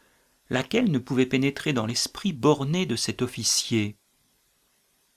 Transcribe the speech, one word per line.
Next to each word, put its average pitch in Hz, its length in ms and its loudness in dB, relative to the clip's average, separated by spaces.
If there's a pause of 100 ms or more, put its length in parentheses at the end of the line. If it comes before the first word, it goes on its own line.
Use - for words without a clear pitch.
(520)
laquelle 160 400 0
ne 131 80 2
pouvait 127 260 2
pénétrer 139 480 0
dans 110 140 0
l'esprit - 440 -4
borné 147 540 2
de 135 100 -2
cet - 280 -4
officier. 110 760 0 (1200)